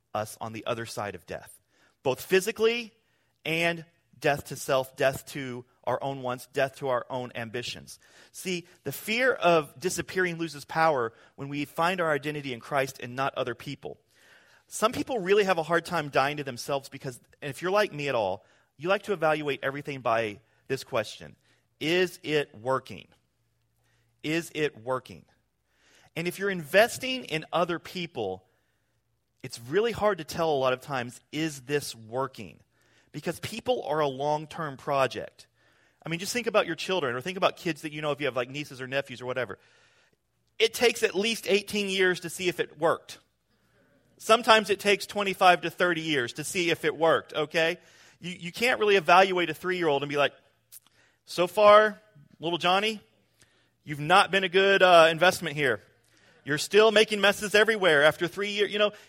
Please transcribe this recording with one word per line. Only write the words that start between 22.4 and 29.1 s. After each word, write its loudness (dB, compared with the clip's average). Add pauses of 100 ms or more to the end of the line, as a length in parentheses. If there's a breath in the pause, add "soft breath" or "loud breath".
working? -4 (1120)
Is -4
it -4
working? -6 (920 soft breath)
And -4
if -8
you're -2
investing 0
in -6
other 0
people, -8 (1000)